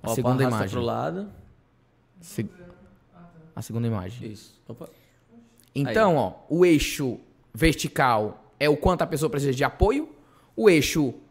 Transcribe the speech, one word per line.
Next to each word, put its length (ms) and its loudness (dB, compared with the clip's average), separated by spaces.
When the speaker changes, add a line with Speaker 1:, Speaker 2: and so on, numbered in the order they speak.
Speaker 1:
A 100 -6
Speaker 2:
Ó, 40 0
Speaker 1:
segunda 280 0
Speaker 2:
arrasta 140 0
Speaker 1:
imagem. 200 -4
Speaker 2:
pro 80 -4
lado. 420 -6
Speaker 1:
Se-, 300 -10
a 60 -12
segunda 260 -6
imagem. 440 -8
Speaker 2:
Isso. 360 -20
Opa. 220 -18
Speaker 1:
Então, 360 2
Speaker 2:
Aí. 60 2
Speaker 1:
ó, 160 0
o 160 4
eixo 540 0
vertical 1040 0
é 100 2
o 80 4
quanto 240 0
a 60 -2
pessoa 220 -4
precisa 240 -2
de 100 -2
apoio, 460 0
o 140 6
eixo 440 2